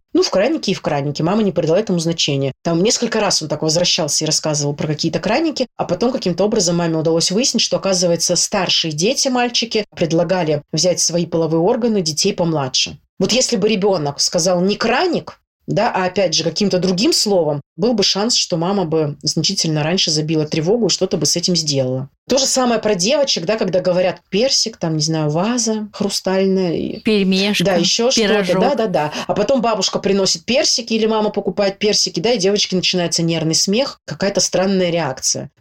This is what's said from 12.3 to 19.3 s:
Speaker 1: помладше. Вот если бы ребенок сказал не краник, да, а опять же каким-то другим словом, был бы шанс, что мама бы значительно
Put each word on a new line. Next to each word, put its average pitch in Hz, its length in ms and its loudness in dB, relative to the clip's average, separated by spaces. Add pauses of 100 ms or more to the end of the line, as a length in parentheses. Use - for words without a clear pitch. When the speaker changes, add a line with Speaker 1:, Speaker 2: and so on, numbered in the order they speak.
Speaker 1:
помладше. 156 640 -2 (220)
Вот - 140 0
если 240 240 2
бы 202 120 2
ребенок 185 520 0
сказал 180 420 0
не 202 140 2
краник, 254 640 -2 (260)
да, 190 280 0
а 185 120 0
опять 180 280 0
же - 80 -2
каким-то 185 360 0
другим 185 340 2
словом, 160 480 0 (160)
был 220 180 2
бы 202 80 0
шанс, 196 320 0
что - 220 -2
мама 180 280 0
бы 156 380 0
значительно 156 600 -2